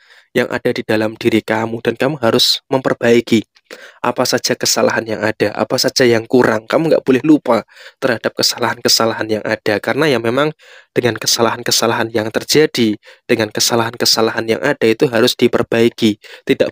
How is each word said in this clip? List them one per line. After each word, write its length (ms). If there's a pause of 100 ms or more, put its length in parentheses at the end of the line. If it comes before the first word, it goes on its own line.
(320)
yang 160
ada 240
di 120
dalam 360
diri 240
kamu 400
dan 160
kamu 200
harus 520
memperbaiki 720 (600)
apa 240
saja 260
kesalahan 480
yang 220
ada, 320
apa 240
saja 240
yang 240
kurang. 400
Kamu 260
nggak 80
boleh 220
lupa 400 (340)
terhadap 380
kesalahan-kesalahan 920
yang 160
ada, 380
karena 260
ya 140
memang 320 (420)
dengan 240
kesalahan-kesalahan 920
yang 180
terjadi, 640 (300)
dengan 260
kesalahan-kesalahan 960
yang 160
ada 240
itu 240
harus 240
diperbaiki, 880 (260)
tidak 260